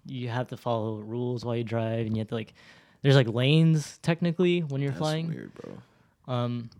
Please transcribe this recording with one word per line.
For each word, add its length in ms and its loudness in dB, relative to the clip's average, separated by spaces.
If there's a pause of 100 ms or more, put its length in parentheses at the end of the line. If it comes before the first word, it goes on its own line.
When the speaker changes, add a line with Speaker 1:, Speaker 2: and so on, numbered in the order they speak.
Speaker 1:
you 240 -8
have 200 -2
to 80 -10
follow 420 -2
rules 460 -4
while 100 -2
you 80 -2
drive, 420 -2
and 100 -2
you 60 -2
have 80 -6
to, 60 -4
like, 180 -8 (480)
there's, 140 6
like, 140 8
lanes 760 4
technically 580 2
when 200 -4
you're 100 -2
Speaker 2:
That's 80 -8
Speaker 1:
flying. 300 -2
Speaker 2:
weird, 260 -10
bro. 760 -14
Speaker 1:
Um, 360 -4 (100)